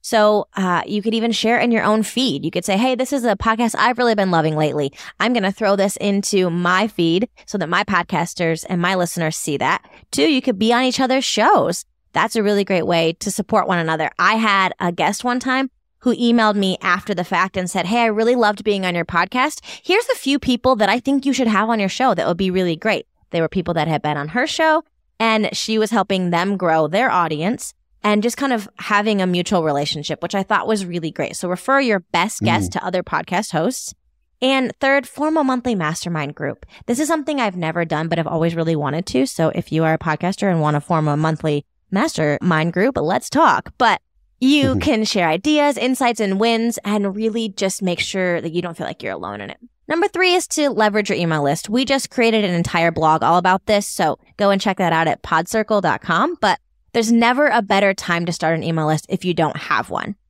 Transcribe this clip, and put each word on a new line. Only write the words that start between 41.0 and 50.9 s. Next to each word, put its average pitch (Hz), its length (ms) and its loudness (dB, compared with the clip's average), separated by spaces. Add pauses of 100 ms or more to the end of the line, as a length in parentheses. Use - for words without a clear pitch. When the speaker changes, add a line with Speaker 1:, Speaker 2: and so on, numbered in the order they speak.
Speaker 1:
a 147 80 0
monthly 151 500 -2 (240)
mastermind 170 840 0
group, 226 260 0
let's 165 300 -2
talk. 269 480 2
But 180 240 2 (400)
you 269 300 4
Speaker 2:
Mm-hmm. 101 80 0
Speaker 1:
can 220 260 2
share 175 240 0
ideas, 285 480 2
insights, 254 420 0
and 196 220 0
wins, 226 420 0
and 202 320 -2
really 220 320 -2
just 190 340 -4
make 180 200 -2
sure 180 400 -2
that 165 100 -6
you 170 100 -2
don't 170 140 -8
feel 170 100 -8
like - 160 -10
you're 95 120 -8
alone 101 260 -10
in 101 100 -12
it. - 80 -14 (300)
Number 339 220 0
three 359 240 2
is 359 160 0
to 294 200 0
leverage 214 400 2